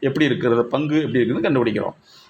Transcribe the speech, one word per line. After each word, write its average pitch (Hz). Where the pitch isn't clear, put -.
எப்படி 135
இருக்கிறது, 120
பங்கு 151
எப்படி 127
இருக்குதுன்னு 120
கண்டுபிடிக்கிறோம். 113